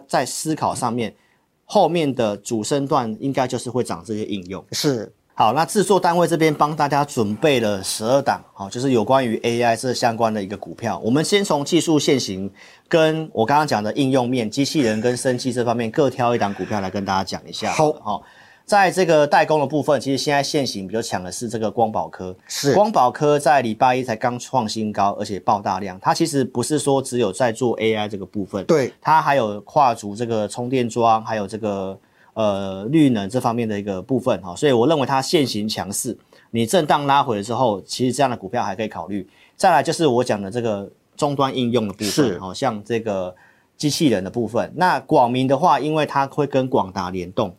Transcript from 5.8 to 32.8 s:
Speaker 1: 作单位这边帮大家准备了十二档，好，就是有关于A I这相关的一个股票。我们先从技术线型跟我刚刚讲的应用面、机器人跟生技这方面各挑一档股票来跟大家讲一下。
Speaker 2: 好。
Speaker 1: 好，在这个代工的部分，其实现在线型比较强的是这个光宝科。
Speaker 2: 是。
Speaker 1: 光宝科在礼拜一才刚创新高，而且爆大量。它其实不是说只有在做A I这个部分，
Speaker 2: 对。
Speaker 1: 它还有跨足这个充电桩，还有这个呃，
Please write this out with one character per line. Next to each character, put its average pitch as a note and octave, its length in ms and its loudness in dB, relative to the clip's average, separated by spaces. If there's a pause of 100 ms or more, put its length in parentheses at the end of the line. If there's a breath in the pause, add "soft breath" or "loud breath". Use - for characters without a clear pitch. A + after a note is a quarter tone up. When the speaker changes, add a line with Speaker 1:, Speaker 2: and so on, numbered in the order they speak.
Speaker 1:
作 F#3 160 4
单 F3 180 2
位 E3+ 100 4
这 E3+ 80 0
边 D#3 160 4
帮 D3+ 240 0
大 D3 140 0
家 C#3+ 160 2
准 G#2+ 300 -2
备 C#3 240 2
了 G#2 240 0
十 - 200 -6
二 B2+ 160 4
档， A2+ 240 0 (120)
好， G2 120 -10
就 A#2+ 140 -8
是 C#3 80 0
有 A2+ 160 4
关 C3 180 4
于 A2 200 -2
A A#2 180 0
I A#2 140 4
这 B2 180 -4
相 A#2 240 0
关 A2 160 0
的 G#2+ 80 -2
一 F#2+ 60 -6
个 G2+ 100 -8
股 E2+ 160 -14
票。 G2+ 320 -6
我 A2 60 2
们 D3+ 120 4
先 G3+ 220 2
从 C#3+ 180 0
技 F3 160 2
术 D#3 200 2
线 C#3 200 2
型 F#2+ 320 -6 (380 loud breath)
跟 D#3+ 420 2
我 A2 140 0
刚 C#3 100 2
刚 D3+ 120 4
讲 A2 160 0
的 G#2+ 100 -4
应 C3+ 160 0
用 B2+ 180 2
面、 A#2+ 220 -2
机 C#3 160 0
器 D#3+ 140 -2
人 A2 200 2
跟 B2 160 0
生 B2 220 -2
技 B2 160 -4
这 A#2+ 100 -2
方 A#2 140 0
面 A2+ 140 -4
各 C3+ 180 2
挑 A#2+ 240 0
一 A#2 60 0
档 G2+ 160 0
股 F#2 100 -6
票 G#2 160 -4
来 F#2+ 80 -4
跟 G2 160 -6
大 F#2+ 100 0
家 F#2+ 80 0
讲 F#2 240 -8
一 E2+ 60 -14
下。 G#2 180 -4
Speaker 2:
好。 D3+ 300 2
Speaker 1:
好， G#2+ 220 -6 (420 soft breath)
在 G3 240 4
这 F3+ 160 2
个 D#3 220 6
代 E3 180 4
工 D#3 140 2
的 C3+ 80 0
部 D3 120 -2
分， C3+ 220 2
其 C3 80 -4
实 C3+ 80 0
现 C#3+ 180 0
在 C#3+ 60 2
线 C#3 240 0
型 G2+ 220 -8
比 F#2 80 -8
较 A#2 40 0
强 G#2+ 240 -6
的 F#2 80 -10
是 A#2 160 -8
这 A2 120 -6
个 G#2+ 100 -2
光 A2 220 0
宝 E2+ 180 -4
科。 F#2 260 -12 (120)
Speaker 2:
是。 C#3 260 0
Speaker 1:
光 G#3 180 4
宝 B2 200 4
科 D3 260 2
在 D3 240 4
礼 A2 140 -4
拜 B2+ 200 4
一 B2+ 80 -2
才 A#2+ 120 -4
刚 B2 240 -4
创 A#2+ 280 -2
新 G#2+ 240 -4
高， G2+ 280 0
而 G#2 40 -6
且 G2+ 160 -6
爆 G#2 220 0
大 G2 180 -4
量。 F#2 220 -10
它 D#3+ 140 0
其 E3 100 0
实 C#3 180 0
不 A#2+ 200 -2
是 D3+ 160 0
说 C#3 200 2
只 B2 200 -4
有 G#2 120 2
在 A#2+ 200 0
做 A2+ 280 -2
A A2 140 2
I G#2+ 160 -2
这 G#2+ 80 -8
个 F#2+ 80 -10
部 G#2 180 -6
分， F#2 220 -6
Speaker 2:
对。 D3 340 2
Speaker 1:
它 D#3 220 4
还 D3 140 2
有 G#2 260 0
跨 C#3+ 320 2
足 G2+ 220 -8
这 A#2 100 -4
个 A2 220 -2
充 B2 200 -8
电 B2+ 220 0
桩， A2+ 340 2
还 A2+ 120 -6
有 G#2 100 -2
这 G#2 140 -10
个 G2 360 -4 (420 soft breath)
呃， G2 540 -2